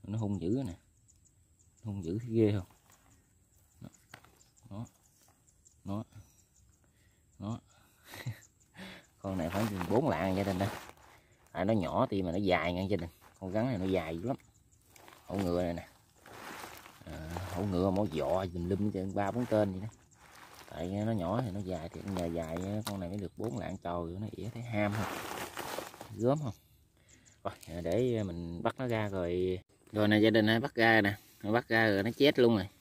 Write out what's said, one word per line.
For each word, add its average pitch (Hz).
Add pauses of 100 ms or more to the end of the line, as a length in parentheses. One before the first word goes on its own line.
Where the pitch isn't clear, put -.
Nó 101
hung 101
dữ 107
nè. 87 (1080)
Hung 101
dữ 87
thấy 120
ghê 110
không? 95 (2000)
Đó. 104 (1000)
Đó. 98 (1300)
Đó. 107 (640)
<laughs> 117 (840)
Con 95
này 82
khoảng 101
chừng 98
bốn 127
lạng 92
gia 98
đình 95
đây. 98 (840)
À, 85
nó 104
nhỏ 95
thì 98
mà 87
nó 87
dài 87
nha 90
gia 98
đình. 85 (300)
Con 92
rắn 107
này 127
nó 92
dài 85
dữ 92
lắm. 127 (880)
Hổ 90
ngựa 90
này 87
nè. 85 (1160)
À, 78 (240)
hổ 90
ngựa, 95
mỏ 98
dọ, 80 (100)
tùm 87
lum 95
hết 107
trơn, 95
ba 101
bốn 117
tên 107
vậy 92
đó. 110 (840)
Tại 82 (180)
nó 113
nhỏ 104
thì 104
nó 95
dài, 87
thì - (160)
nhờ 87
dài 82 (300)
con 101
này 87
mới 101
được 92
bốn 117
lạng. 92
Trời 87
ơi, 85
nó 107
ỉa 98
thấy 117
ham 104
không? 101 (1040)
Gớm 123
không? 120 (880)
Rồi, 101 (120)
à, 85
để 110
mình 85
bắt 117
nó 127
ra 110
rồi. 92 (340)
Rồi 107
nè 107
gia 110
đình 107
ơi, 113
bắt 143
ra 113
nè. 101 (260)
Nó 104
bắt 120
ra 113
rồi, 101
nó 113
chết 143
luôn 117
rồi. 95 (120)